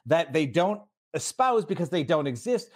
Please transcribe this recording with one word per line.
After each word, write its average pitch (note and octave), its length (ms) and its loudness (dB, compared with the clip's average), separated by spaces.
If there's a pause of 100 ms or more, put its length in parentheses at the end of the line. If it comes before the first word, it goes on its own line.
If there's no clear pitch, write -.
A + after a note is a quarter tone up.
that D#3+ 260 2
they D#3+ 120 2
don't F3+ 360 0 (320)
espouse A#3 500 0
because F3 260 -4
they E3+ 140 0
don't D3+ 240 2
exist. E3+ 480 -4